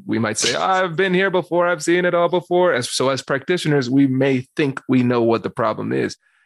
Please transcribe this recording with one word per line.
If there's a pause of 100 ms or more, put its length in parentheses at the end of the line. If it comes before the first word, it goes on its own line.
we
might
say,
"I've
been
here
before,
I've
seen
it
all
before."
As,
so
as
practitioners,
we
may
think
we
know
what
the
problem
is. (300)